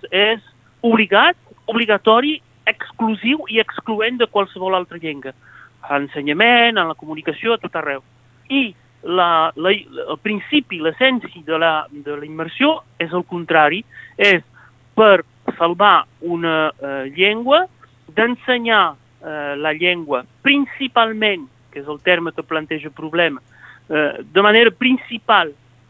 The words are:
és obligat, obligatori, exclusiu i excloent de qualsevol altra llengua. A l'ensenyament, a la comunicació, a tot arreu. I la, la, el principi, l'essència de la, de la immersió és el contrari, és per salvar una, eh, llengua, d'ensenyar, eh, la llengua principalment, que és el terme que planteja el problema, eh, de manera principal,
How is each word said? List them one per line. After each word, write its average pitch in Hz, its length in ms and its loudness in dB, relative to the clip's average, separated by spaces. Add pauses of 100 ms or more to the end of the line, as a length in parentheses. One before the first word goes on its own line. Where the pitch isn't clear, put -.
(120)
és 208 280 2 (440)
obligat, 226 520 4 (300)
obligatori, 226 760 2 (260)
exclusiu 226 840 -4
i 220 100 2
excloent 226 560 -4
de 233 120 2
qualsevol 190 440 -2
altra 180 240 -6
llengua. 143 360 -10 (480)
A 143 160 -4
l'ensenyament, 208 800 0
a 175 100 0
la 156 100 -8
comunicació, 156 560 -6
a 220 80 -8
tot - 160 -12
arreu. 143 240 -6 (480)
I 269 240 -2 (280)
la, 170 520 2
la, 180 180 0
el 143 500 -6
principi, 214 600 -4
l'essència 202 640 -2
de 160 160 -2
la, 165 100 2 (180)
de 147 260 -10
la 147 100 -12
immersió 165 540 -2 (220)
és 160 120 -14
el 180 140 -4
contrari, 165 560 0 (320)
és 196 260 2 (560)
per 202 240 6 (360)
salvar 175 480 4 (140)
una, 165 500 -2 (120)
eh, 139 320 -8
llengua, 233 520 2 (500)
d'ensenyar, 233 800 0 (260)
eh, 147 380 -8
la 151 140 -2
llengua 160 500 -2 (180)
principalment, 226 1040 -2 (240)
que 143 140 -14
és 147 80 -10
el 147 100 -12
terme 170 320 0
que 165 80 -10
planteja 156 460 -6
el 143 80 -18
problema, 156 460 -2 (460)
eh, 151 360 -2
de 165 180 2
manera 220 320 6
principal, 226 800 0 (380)